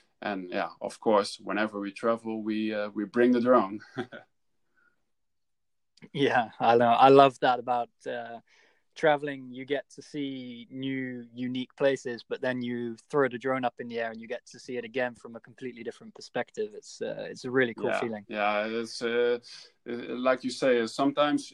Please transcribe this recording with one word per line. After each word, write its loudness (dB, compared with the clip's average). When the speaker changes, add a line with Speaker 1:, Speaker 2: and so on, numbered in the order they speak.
Speaker 1:
And -6
yeah, -4
of -8
course, 2
whenever -2
we -6
travel, -4
we, -4
uh, -6
we -4
bring 4
the 4
drone. 4
<laughs> -6
Speaker 2:
Yeah, 2
I 6
know. 6
I 8
love 10
that 2
about, -4
uh, -10
traveling. 0
You -12
get -6
to -18
see -10
new, -8
unique -6
places, -2
but -8
then -2
you -6
throw 2
the -6
drone -2
up -4
in -10
the -6
air -4
and -14
you -16
get -10
to -20
see -10
it -6
again -4
from -18
a -16
completely -14
different -12
perspective. -6
It's, -18
uh, -6
it's -12
a -6
really 2
cool -4
Speaker 1:
Yeah, 0
Speaker 2:
feeling. -6
Speaker 1:
yeah, 0
it's, -6
uh, 2
uh, -6
like 2
you -4
say, 4
uh, 0
sometimes 0